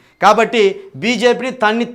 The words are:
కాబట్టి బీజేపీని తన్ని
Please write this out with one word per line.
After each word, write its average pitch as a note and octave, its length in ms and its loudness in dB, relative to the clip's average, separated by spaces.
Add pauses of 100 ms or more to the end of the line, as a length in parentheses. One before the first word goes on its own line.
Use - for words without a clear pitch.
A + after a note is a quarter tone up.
(220)
కాబట్టి G#3+ 400 2 (420)
బీజేపీని A#3+ 480 0 (120)
తన్ని A3+ 320 -2